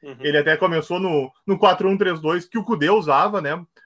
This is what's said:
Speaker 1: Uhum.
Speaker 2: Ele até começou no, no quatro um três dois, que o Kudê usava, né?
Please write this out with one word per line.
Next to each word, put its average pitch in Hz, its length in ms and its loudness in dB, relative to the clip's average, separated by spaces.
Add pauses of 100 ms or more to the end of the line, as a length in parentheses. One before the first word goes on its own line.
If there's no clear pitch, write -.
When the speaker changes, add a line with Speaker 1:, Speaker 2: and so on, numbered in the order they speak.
Speaker 1:
Uhum. 135 180 -18
Speaker 2:
Ele 147 180 0
até 156 200 2
começou 170 420 -2
no, 151 320 -2 (140)
no 190 120 -2
quatro 190 300 2
um 190 100 2
três 185 220 0
dois, 165 260 -2
que - 120 -8
o 208 60 -4
Kudê 170 260 0
usava, 190 500 2
né? 160 240 -6 (220)